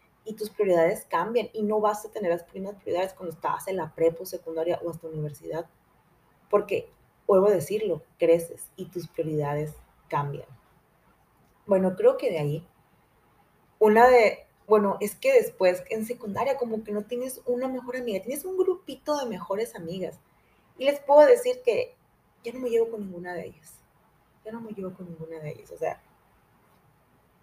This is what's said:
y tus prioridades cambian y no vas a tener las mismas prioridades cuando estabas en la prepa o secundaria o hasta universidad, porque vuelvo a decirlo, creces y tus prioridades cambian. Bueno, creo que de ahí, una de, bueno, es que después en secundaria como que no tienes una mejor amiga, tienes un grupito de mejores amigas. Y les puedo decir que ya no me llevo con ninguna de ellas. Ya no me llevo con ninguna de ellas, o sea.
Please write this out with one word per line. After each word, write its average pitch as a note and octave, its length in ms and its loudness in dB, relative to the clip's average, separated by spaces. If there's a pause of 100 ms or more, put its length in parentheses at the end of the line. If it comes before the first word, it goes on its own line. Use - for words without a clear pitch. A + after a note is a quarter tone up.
(240)
y A3 100 -10
tus G#3+ 160 -10
prioridades F3+ 540 2
cambian G#3 480 -2
y G#3+ 100 -6
no G#3+ 180 0
vas G#3+ 240 0
a G#3+ 60 -14
tener G3+ 200 -4
las E3+ 240 -4
mismas G3 220 -10
prioridades F#3+ 360 -4
cuando E3 220 -12
estabas - 340 -6
en F#3+ 80 -4
la D#3+ 180 -8
prepa E3 280 0
o F#3 40 -14
secundaria E3 560 -4
o E3+ 80 -6
hasta E3 180 -12
universidad, D#3 580 -8 (840)
porque - 420 0 (400)
vuelvo G3 160 8
a G#3 60 6
decirlo, F#3+ 500 -2 (160)
creces E3+ 560 2
y F#3 120 -14
tus E3+ 200 -10
prioridades D3+ 680 -4 (360)
cambian. C#3+ 400 -6 (1160)
Bueno, F#3 300 2
creo A3+ 220 4
que A#3+ 160 -2
de D#3+ 80 -2
ahí, D3 260 -4 (1120)
una A3 300 8
de, A#3+ 360 6 (220)
bueno, G3+ 340 4
es - 140 -6
que C4 180 0
después F3+ 560 4
en A3 160 -4
secundaria A3+ 520 -4
como A3 260 -6
que G#3 80 -12
no G#3 140 -4
tienes B3+ 420 -10
una B3 220 -2
mejor B3+ 280 -8
amiga, G#3+ 280 -6
tienes C#4 200 -8
un F#4 140 -6
grupito F4+ 580 -2
de C#4 100 -4
mejores G#3 500 -6
amigas. F3 420 -8 (580)
Y B3+ 100 -2
les C#4+ 120 2
puedo D4 260 8
decir B3 400 4
que - 300 0 (480)
ya A#3 100 -12
no B3+ 60 -14
me B3 120 -4
llevo A3+ 200 2
con G#3+ 120 -10
ninguna F3+ 320 -10
de F3 120 -10
ellas. - 280 -20 (720)
Ya A3 60 -14
no A#3 100 -10
me A3 120 -14
llevo F#3+ 220 -10
con F3+ 140 -16
ninguna D#3+ 300 -14
de D3+ 120 -10
ellas, - 200 -18
o - 80 -16
sea. - 240 -6 (1400)